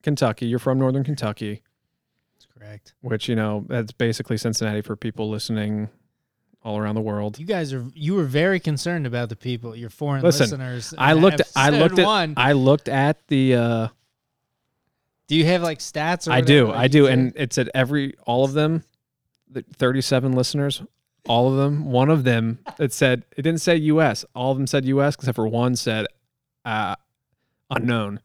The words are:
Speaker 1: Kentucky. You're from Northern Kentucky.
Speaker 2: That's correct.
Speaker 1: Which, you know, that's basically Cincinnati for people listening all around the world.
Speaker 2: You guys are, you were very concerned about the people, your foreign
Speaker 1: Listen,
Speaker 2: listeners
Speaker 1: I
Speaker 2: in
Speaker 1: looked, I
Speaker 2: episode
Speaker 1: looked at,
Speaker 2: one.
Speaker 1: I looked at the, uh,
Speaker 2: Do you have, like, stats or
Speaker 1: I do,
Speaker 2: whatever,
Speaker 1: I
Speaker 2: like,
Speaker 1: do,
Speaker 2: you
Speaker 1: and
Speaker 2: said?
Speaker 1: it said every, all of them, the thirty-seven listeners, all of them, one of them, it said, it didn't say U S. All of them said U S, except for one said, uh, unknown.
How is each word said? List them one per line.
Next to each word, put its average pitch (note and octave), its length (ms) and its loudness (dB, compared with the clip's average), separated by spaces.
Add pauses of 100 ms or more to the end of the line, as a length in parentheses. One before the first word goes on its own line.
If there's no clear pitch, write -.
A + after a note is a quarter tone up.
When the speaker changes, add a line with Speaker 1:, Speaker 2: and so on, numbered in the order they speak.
Speaker 1:
Kentucky. B2+ 440 -2
You're A#2+ 120 -2
from C3 200 0
Northern C3 260 0
Kentucky. G#2+ 580 -6 (720)
Speaker 2:
That's - 120 -20
correct. G#2+ 560 -20
Speaker 1:
Which, A#2 260 -6
you A#2 80 -2
know, G#2+ 320 -2
that's A#2 240 -6
basically A2+ 460 -4
Cincinnati G#2+ 420 -4
for G#2 160 -10
people G#2+ 320 -8
listening G#2+ 640 -6 (720)
all G#2+ 160 -6
around G#2+ 160 -4
the A2 80 -4
world. G#2 360 -6
Speaker 2:
You D#3 80 -14
guys E3+ 280 -4
are, B2 100 -8 (100)
you D#3+ 200 -4
were F#3 100 0
very D#3+ 340 0
concerned D#3+ 480 -4
about A#2+ 220 -4
the A2 80 -10
people, A#2 400 -10
your A#2 140 -14
foreign C#3 320 -4
Speaker 1:
Listen, D#3+ 240 4
Speaker 2:
listeners B2 500 -8
Speaker 1:
I C#3 160 4
Speaker 2:
in D#3+ 80 6
Speaker 1:
looked, F3+ 220 6 (120)
I C#3 140 6
Speaker 2:
episode D3 140 4
Speaker 1:
looked F#3 160 4
at, F3+ 80 6
Speaker 2:
one. F3+ 300 0
Speaker 1:
I C3 160 4
looked C#3 360 4
at C#3 400 0
the, C3 260 4
uh, A#2 340 0 (1400)
Speaker 2:
Do D3 80 0
you D#3+ 80 4
have, E3+ 180 2
like, D#3+ 180 -4
stats E3 460 -4
or - 60 0
Speaker 1:
I B2+ 80 4
do, C3 280 6
Speaker 2:
whatever, G#2 100 -2
Speaker 1:
I B2 40 0
Speaker 2:
like, C3 80 4
Speaker 1:
do, D3+ 80 6
Speaker 2:
you C#3 100 8
Speaker 1:
and B2+ 260 2
Speaker 2:
said? D#3 80 -6
Speaker 1:
it B2 100 -6
said B2+ 220 -2
every, C3+ 400 -2 (120)
all B2 180 2
of C3+ 100 -4
them, D#3 280 0 (680)
the C3 120 -12 (140)
thirty-seven C3 560 0
listeners, C3+ 500 -2 (460)
all A#2+ 220 4
of C3+ 60 0
them, D3 300 0
one C3 240 2
of D3+ 140 2
them, A#2 340 0 (220)
it C#3 120 -2
said, B2+ 320 0 (120)
it C#3+ 60 -8
didn't D#3+ 180 -2
say F3 160 2
U D#3 240 2
S. B2+ 240 0 (100)
All B2+ 180 -2
of C3 60 -2
them C3+ 80 -2
said C3+ 200 0
U C3+ 160 0
S, C#3+ 120 0
except C3 220 -6
for A2+ 120 -2
one A#2+ 280 0
said, A2 300 -4 (580)
uh, A2 300 -4 (760)
unknown. A#2 540 -2